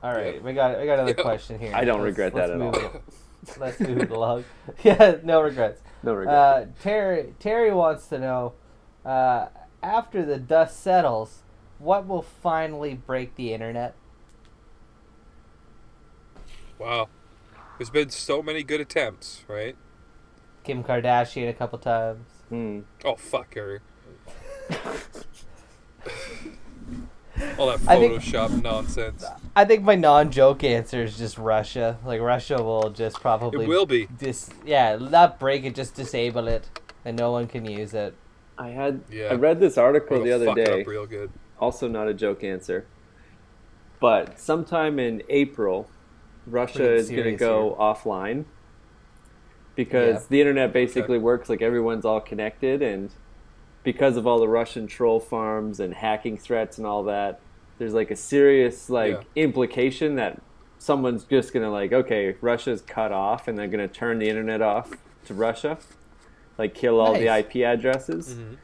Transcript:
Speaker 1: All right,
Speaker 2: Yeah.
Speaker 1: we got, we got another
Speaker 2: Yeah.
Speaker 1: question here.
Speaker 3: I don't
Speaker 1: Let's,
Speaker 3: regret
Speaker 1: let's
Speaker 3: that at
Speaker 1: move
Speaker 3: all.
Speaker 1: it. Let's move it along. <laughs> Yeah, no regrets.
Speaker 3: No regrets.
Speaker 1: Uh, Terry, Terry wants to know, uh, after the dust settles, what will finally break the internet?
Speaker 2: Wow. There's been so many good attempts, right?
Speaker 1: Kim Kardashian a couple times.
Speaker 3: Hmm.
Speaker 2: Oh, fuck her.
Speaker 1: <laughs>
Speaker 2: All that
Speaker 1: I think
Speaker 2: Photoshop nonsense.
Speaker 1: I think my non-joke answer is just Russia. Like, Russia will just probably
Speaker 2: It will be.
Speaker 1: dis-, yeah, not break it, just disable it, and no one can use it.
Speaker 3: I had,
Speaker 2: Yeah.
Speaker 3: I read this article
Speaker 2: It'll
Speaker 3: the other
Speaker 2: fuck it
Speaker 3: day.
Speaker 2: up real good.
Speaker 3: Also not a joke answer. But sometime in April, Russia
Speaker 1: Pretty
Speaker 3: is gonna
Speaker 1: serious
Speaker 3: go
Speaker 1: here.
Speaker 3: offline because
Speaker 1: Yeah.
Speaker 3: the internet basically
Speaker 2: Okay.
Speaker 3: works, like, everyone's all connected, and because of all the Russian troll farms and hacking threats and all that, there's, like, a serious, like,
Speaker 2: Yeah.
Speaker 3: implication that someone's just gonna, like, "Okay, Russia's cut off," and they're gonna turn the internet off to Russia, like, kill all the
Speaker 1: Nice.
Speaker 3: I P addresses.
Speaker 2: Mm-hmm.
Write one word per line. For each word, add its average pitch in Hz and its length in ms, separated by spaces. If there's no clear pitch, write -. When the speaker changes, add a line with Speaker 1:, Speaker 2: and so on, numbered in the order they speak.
Speaker 1:
All 123 120
right, 110 220
Speaker 2:
Yeah. - 40
Speaker 1:
we 127 120
got, 131 280
we 143 60
got 147 140
another 123 160
Speaker 2:
Yeah. - 60
Speaker 1:
question 110 360
here. 110 160
Speaker 3:
I 120 100
don't 120 160
Speaker 1:
Let's, 104 60
Speaker 3:
regret 95 180
Speaker 1:
let's 90 140
Speaker 3:
that 87 60
at 85 60
Speaker 1:
move 117 140
Speaker 3:
all. - 60
Speaker 1:
it. 98 220
Let's 131 220
move 131 180
it 120 120
along. 117 340
<laughs> - 200
Yeah, 202 420
no 160 160
regrets. 131 400
Speaker 3:
No 117 120
regrets. 101 220
Speaker 1:
Uh, 139 300
Terry, 196 580
Terry 220 320
wants 165 360
to 143 120
know, 127 320
uh, 127 420
after 208 420
the 147 140
dust 160 420
settles, 143 600
what 185 280
will 185 160
finally 156 720
break 127 420
the 120 160
internet? 113 420
Speaker 2:
Wow. 113 300
There's 117 120
been 147 200
so 147 320
many 156 200
good 147 180
attempts, - 680
right? 107 280
Speaker 1:
Kim 127 180
Kardashian 120 680
a 120 40
couple 117 260
times. 113 480
Speaker 3:
Hmm. 113 320
Speaker 2:
Oh, 127 120
fuck - 380
her. 101 260
Speaker 1:
<laughs> - 80
Speaker 2:
All 139 80
that 120 200
Speaker 1:
I - 120
think 120 160
Speaker 2:
Photoshop 113 480
nonsense. 113 600
Speaker 1:
I 202 120
think 214 180
my 208 100
non-joke 147 680
answer 120 380
is 110 160
just 113 180
Russia. 113 680
Like, 120 180
Russia 123 400
will 110 280
just 110 300
probably 117 440
Speaker 2:
It 117 40
will 180 160
be. 123 220
Speaker 1:
dis-, 131 300
yeah, 131 320
not 147 420
break 135 260
it, 135 100
just 131 200
disable 120 540
it, 113 180
and 117 120
no 120 160
one 120 140
can 117 200
use 104 260
it. 104 220
Speaker 3:
I 120 120
had, 135 420
Speaker 2:
Yeah. 107 160
Speaker 3:
I 113 80
read 156 260
this 190 160
article 143 400
Speaker 2:
It'll 117 80
Speaker 3:
the 120 80
other 120 140
Speaker 2:
fuck 120 120
it 113 60
Speaker 3:
day. 101 160
Speaker 2:
up 101 60
real 104 200
good. 104 240
Speaker 3:
Also 120 280
not 110 200
a 107 60
joke 101 280
answer. 95 440
But 107 400
sometime 156 580
in 117 300
April, 113 600
Russia 123 320
Speaker 1:
Pretty 123 160
Speaker 3:
is 113 160
gonna 117 120
Speaker 1:
serious 110 180
Speaker 3:
go 110 280
Speaker 1:
here. 101 100
Speaker 3:
offline 107 680
because 120 480
Speaker 1:
Yeah. - 80
Speaker 3:
the 139 100
internet 135 320
basically 123 440
Speaker 2:
Okay. 113 80
Speaker 3:
works, 120 260
like, 110 100
everyone's 113 460
all 110 140
connected, 110 600
and 101 300
because 131 340
of 113 100
all 117 140
the 113 80
Russian 113 400
troll 113 320
farms 110 580
and 92 160
hacking 107 420
threats 113 400
and 113 100
all 104 180
that, 101 340
there's, 113 160
like, 110 160
a 104 60
serious, 139 720
like, 113 220
Speaker 2:
Yeah. 156 80
Speaker 3:
implication 131 720
that 110 240
someone's 127 460
just 131 280
gonna, 113 180
like, 101 220
"Okay, 107 480
Russia's 120 400
cut 110 320
off," 101 340
and 113 100
they're 104 120
gonna 101 180
turn 117 320
the 107 100
internet 110 320
off 110 300
to 104 80
Russia, 113 440
like, 107 160
kill 117 260
all 110 140
the 113 120
Speaker 1:
Nice. 113 40
Speaker 3:
I 110 120
P 120 220
addresses. 131 680
Speaker 2:
Mm-hmm. 117 300